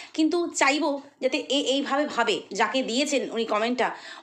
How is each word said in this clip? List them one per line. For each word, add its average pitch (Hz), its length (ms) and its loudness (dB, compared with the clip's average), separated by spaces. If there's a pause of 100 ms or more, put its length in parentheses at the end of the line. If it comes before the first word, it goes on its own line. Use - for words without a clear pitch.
(140)
কিন্তু 320 320 2
চাইবো 285 540 2 (200)
যাতে 269 180 0
এ 285 220 0
এইভাবে 269 460 0
ভাবে, 220 360 0 (100)
যাকে 233 300 2
দিয়েছেন 226 480 0
উনি 226 140 -2
কমেন্টটা, 220 460 0 (320)